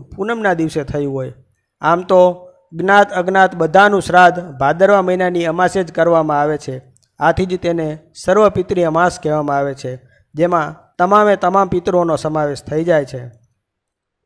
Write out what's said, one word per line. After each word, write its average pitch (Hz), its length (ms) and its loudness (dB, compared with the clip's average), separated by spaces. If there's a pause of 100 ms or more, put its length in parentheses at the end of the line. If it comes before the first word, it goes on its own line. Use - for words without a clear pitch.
(160)
પૂનમના 214 380 -2
દિવસે 160 300 -4
થયું 139 300 -6
હોય. 131 180 -8 (480)
આમ 170 220 0
તો 180 460 2 (240)
જ્ઞાત 202 400 2
અજ્ઞાત 185 420 2
બધાનું 185 480 2
શ્રાદ્ધ 175 380 4
ભાદરવા 175 640 0
મહિનાની 180 420 -2
અમાસે 175 400 0
જ 165 80 -12
કરવામાં 160 480 0
આવે 151 180 -2
છે. 131 240 -12 (360)
આથી 165 280 0
જ 180 140 -6
તેને 165 380 -4 (160)
સર્વપિતૃ 190 720 0
અમાસ 165 340 0
કહેવામાં 151 360 -2
આવે 139 180 -4
છે, 127 260 -12 (340)
જેમાં 156 420 -2 (220)
તમામે 202 380 4
તમામ 190 320 0
પિતૃઓનો 180 480 0
સમાવેશ 151 460 -4
થઈ 156 220 -4
જાય 160 200 0
છે. 123 260 -14 (960)